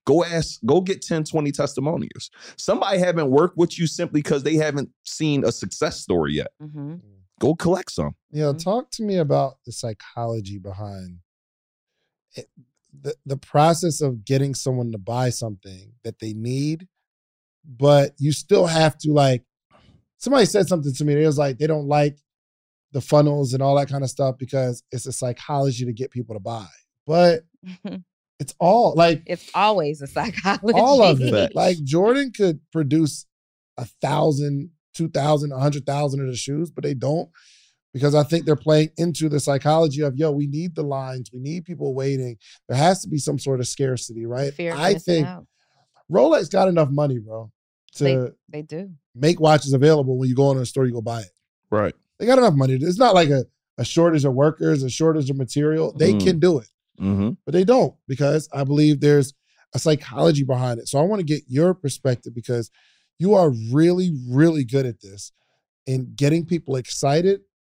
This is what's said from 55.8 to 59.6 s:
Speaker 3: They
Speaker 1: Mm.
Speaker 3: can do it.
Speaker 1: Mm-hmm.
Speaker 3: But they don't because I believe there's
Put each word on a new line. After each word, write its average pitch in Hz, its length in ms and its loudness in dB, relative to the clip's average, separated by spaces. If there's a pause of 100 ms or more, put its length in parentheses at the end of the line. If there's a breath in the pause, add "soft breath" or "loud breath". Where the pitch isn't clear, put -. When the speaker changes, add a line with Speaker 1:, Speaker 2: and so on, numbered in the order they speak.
Speaker 3:
They 196 180 4
Speaker 1:
Mm. 202 100 2
Speaker 3:
can 180 160 2
do 170 180 4
it. 110 100 -10 (320)
Speaker 1:
Mm-hmm. 98 300 0 (140)
Speaker 3:
But 147 100 -6
they 185 100 4
don't 151 300 4 (140)
because 143 440 -2
I 139 120 -4
believe 147 360 2
there's 147 340 4 (380)